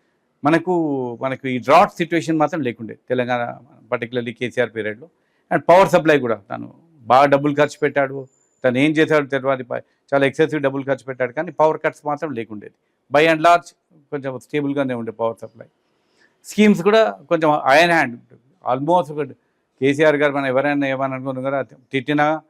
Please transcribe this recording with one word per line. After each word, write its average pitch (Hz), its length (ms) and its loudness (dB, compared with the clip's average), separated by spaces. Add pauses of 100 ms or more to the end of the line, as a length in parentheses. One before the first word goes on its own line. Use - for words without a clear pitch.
(460)
మనకు, 165 280 2 (500)
మనకు 131 200 -6 (100)
ఈ 127 120 -4
డ్రాట్ 180 340 4
సిచ్యువేషన్ 160 420 -2
మాత్రం 151 260 -2
లేకుండే 110 280 -10 (160)
తెలంగాణ, 123 300 -2 (480)
particularly 120 500 -6
కేసీఆర్ 120 360 -4
పీరియడ్‌లో. 107 320 -8 (440)
And 151 180 0
పవర్ 185 240 8
సప్లై 156 320 4
కూడా 110 100 -2 (140)
తను 120 180 -12 (440)
బాగా 139 220 8
డబ్బులు 143 260 0
ఖర్చు 147 240 -2
పెట్టాడు. 139 340 -2 (460)
తను 127 200 0
ఏం 156 140 2
చేశాడు 151 340 2
తెలియదు, 131 380 -4
ప-, 123 120 -8 (280)
చాలా 139 200 2
ఎక్సెసివ్ 147 360 -2
డబ్బులు 135 240 -4
ఖర్చు 131 180 -6
పెట్టాడు. 127 300 -6
కానీ 170 120 -8 (100)
పవర్ 156 240 0
కట్స్ 151 260 -6
మాత్రం 147 280 -6
లేకుండేది. 107 380 -14 (380)
By 151 180 4
and 156 160 -2
large 175 200 2 (440)
కొంచెం 139 200 -8 (140)
స్టేబుల్గానే 139 540 -4
ఉండే 110 200 -10
పవర్ 113 220 -4
సప్లై. 120 260 -20 (800)
స్కీమ్స్ 202 400 4
కూడా 220 120 6 (300)
కొంచెం 160 200 2 (260)
iron 170 220 4
hand, 127 140 0 (600)
almost 147 420 0
ఒక 147 80 -6 (580)
కేసీఆర్ 143 420 2
గారు 147 140 2
మనం 139 160 -4
ఎవరైనా 143 420 0
ఏమని 131 220 -4
అనుకున్నాం 131 320 -8
కదా, 139 100 -4 (340)
తిట్టినా 147 340 0 (240)